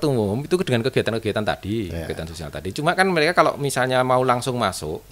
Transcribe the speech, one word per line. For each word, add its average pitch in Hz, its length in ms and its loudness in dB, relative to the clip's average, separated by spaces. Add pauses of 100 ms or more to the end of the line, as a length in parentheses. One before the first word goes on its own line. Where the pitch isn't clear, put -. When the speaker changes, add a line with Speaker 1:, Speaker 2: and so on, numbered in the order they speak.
Speaker 1:
umum 120 380 2
itu 160 160 -2
dengan 120 240 0
kegiatan-kegiatan 110 580 0
tadi, 98 460 -2
Speaker 2:
Ya. 85 160 -6
Speaker 1:
kegiatan 80 240 -6
sosial 78 240 -10
tadi. 73 180 -8
Cuma 151 220 -2
kan 190 160 2
mereka 170 240 2
kalau 160 240 4
misalnya 127 480 0
mau 127 160 4
langsung 123 340 2
masuk, 92 460 -2 (120)